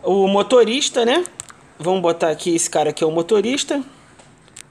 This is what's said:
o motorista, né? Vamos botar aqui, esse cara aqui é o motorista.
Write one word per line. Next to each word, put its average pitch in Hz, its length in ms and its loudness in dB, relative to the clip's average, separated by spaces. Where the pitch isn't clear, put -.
o 190 260 2
motorista, 226 760 2
né? 302 200 2
Vamos 185 220 -2
botar 170 300 0
aqui, 165 240 -2
esse - 160 -2
cara 151 180 0
aqui 151 160 -2
é - 20 2
o 156 40 0
motorista. 220 720 -2